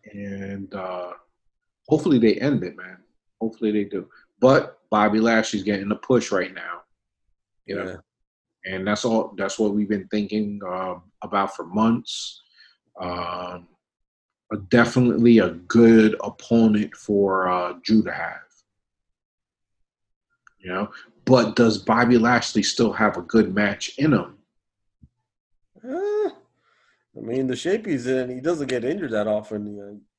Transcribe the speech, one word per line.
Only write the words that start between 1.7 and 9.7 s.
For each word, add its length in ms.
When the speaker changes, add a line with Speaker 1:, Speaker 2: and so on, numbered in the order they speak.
Speaker 1:
hopefully 320
they 160
end 280
it, 120
man. 220
Hopefully 320
they 140
do. 240
But 400
Bobby 300
Lashley's 440
getting 280
a 40
push 360
right 220
now. 280
You 100
know? 100
Speaker 2:
Yeah. 80
Speaker 1:
And 140
that's 180
all, 320
that's 220
what 140